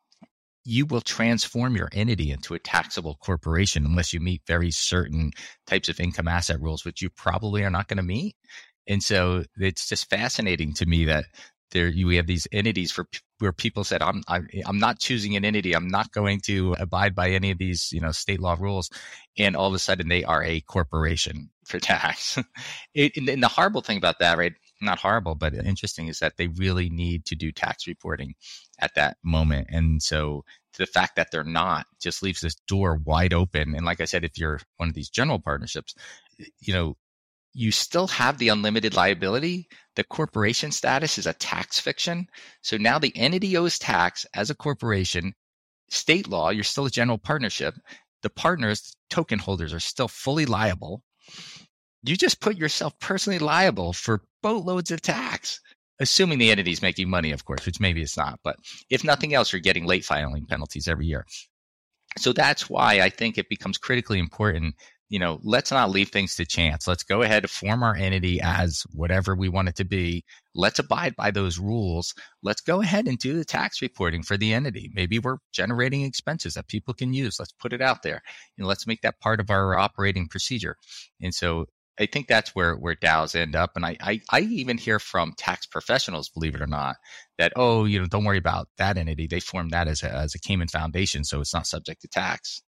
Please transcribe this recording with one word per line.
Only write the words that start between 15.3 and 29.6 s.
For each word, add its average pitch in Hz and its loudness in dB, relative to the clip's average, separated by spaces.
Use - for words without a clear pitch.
an 98 2
entity. 104 2
I'm 85 2
not 98 0
going 101 0
to 95 0
abide 95 0
by 92 2
any 95 2
of 92 -2
these, 90 -2
you 85 -2
know, 80 -2
state 95 -4
law 87 0
rules." 95 -2
And 98 4
all 95 2
of 95 2
a 92 0
sudden 90 0
they 90 2
are 80 2
a 82 0
corporation 78 -2
for - -8
tax. - 0
<laughs> 123 -4
It, 147 4
and, 135 -2
and 135 2
the 117 8
horrible 180 4
thing 107 -2
about 85 2
that, 85 6
right? 87 2
Not 98 0
horrible, 98 0
but 76 -2
interesting, 95 -4
is - -8
that - -2
they 87 -2
really 90 0
need 85 -2
to 80 -6
do 80 -4
tax - -4
reporting 71 -8
at - -2
that 73 2
moment. 80 2